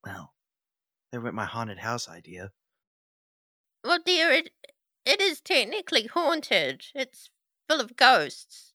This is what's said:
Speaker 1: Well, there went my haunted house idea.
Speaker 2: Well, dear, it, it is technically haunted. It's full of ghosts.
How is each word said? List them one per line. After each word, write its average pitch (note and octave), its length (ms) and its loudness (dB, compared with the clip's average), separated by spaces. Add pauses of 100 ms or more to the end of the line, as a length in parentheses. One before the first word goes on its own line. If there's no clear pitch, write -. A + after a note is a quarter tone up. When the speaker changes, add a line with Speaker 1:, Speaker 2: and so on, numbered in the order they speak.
Speaker 1:
Well, - 280 -14 (760)
there A#2+ 100 -8
went A#2 120 -6
my G#2+ 120 -6
haunted G#2 320 -8
house A2+ 320 -6
idea. F2+ 420 -16 (1300)
Speaker 2:
Well, E4+ 200 0
dear, E4+ 260 2
it, E4 180 2 (560)
it C#4+ 160 2
is F#4+ 180 0
technically C#4 680 0
haunted. C#4 760 0 (100)
It's - 360 -12 (400)
full D4+ 100 0
of A#3+ 160 -6
ghosts. - 800 2